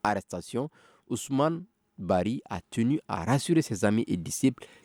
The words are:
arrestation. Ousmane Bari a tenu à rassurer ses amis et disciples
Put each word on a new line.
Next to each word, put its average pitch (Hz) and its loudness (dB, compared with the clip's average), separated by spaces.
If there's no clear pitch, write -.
arrestation. 104 -2
Ousmane 147 0
Bari 95 0
a 98 -6
tenu 123 0
à 95 -6
rassurer 139 2
ses 113 -2
amis 107 4
et - 0
disciples 131 0